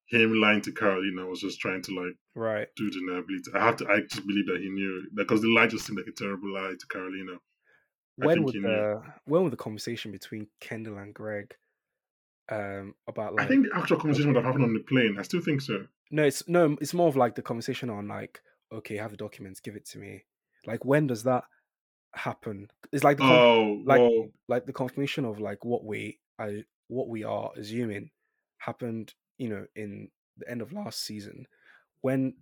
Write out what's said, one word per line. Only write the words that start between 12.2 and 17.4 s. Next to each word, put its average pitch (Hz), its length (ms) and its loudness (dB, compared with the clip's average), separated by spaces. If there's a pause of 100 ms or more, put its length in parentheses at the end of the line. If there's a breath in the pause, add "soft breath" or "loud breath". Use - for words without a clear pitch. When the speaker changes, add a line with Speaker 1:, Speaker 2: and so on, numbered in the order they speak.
Speaker 2:
um, 98 440 -6 (140)
about, 104 300 -4
Speaker 1:
I - 60 2
Speaker 2:
like, - 20 -4
Speaker 1:
think 269 200 6
the - 100 -2
actual - 220 2
conversation 147 300 2
would 135 80 6
have 117 80 4
Speaker 2:
okay. - 0 -
Speaker 1:
happened 127 200 2
on 113 100 2
the 110 60 0
plane. 113 380 2
I 98 40 -6
still 175 180 -2
think 151 200 0
so. 104 260 -4 (240)
Speaker 2:
No, 151 140 2
it's, 139 240 0
no, 170 320 4
it's 147 140 -6
more 175 140 6
of, 139 80 2
like, 120 200 4
the 123 60 -8